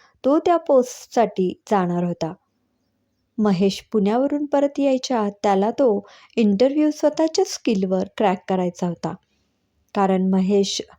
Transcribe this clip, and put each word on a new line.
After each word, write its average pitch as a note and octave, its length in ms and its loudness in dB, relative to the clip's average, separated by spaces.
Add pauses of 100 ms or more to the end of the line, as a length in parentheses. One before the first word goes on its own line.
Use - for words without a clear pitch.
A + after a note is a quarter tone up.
(240)
तो C#4 140 2
त्या E4+ 200 2
पोस्टसाठी B3 920 0 (180)
जाणार F3 340 0
होता. E3+ 280 -6 (1080)
महेश G3 420 0 (120)
पुण्यावरून B3+ 540 0
परत C#4+ 320 0
यायच्या C4 420 0
आत G#3 120 -2 (100)
त्याला G3+ 280 2
तो C4 180 2 (480)
इंटरव्ह्यू B3 540 2
स्वतःच्या D#4 540 0
स्किलवर F#3+ 600 -2 (120)
क्रॅक G3 320 0
करायचा F3+ 380 -2
होता, E3+ 280 -6 (800)
कारण F#3+ 360 0
महेश G3 500 0 (180)